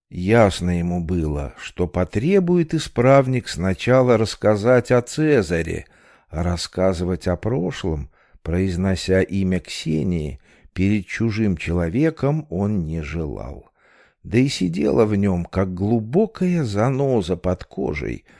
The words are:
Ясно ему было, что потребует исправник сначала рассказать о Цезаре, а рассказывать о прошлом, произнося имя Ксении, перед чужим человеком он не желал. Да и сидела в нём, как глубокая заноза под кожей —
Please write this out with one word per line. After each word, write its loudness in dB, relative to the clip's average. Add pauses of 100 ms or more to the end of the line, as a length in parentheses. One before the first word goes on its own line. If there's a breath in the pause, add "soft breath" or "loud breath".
Ясно 2
ему -2
было, -2
что -6
потребует 0
исправник 2
сначала 2
рассказать 2
о 4
Цезаре, 0 (440 soft breath)
а -4
рассказывать -2
о 0
прошлом, -4 (320 soft breath)
произнося 0
имя 0
Ксении, -4 (340 soft breath)
перед 0
чужим -2
человеком -2
он -2
не -6
желал. -8 (540 soft breath)
Да 0
и 2
сидела 0
в 0
нём, 0
как -2
глубокая 0
заноза 0
под -2
кожей — -6 (140 soft breath)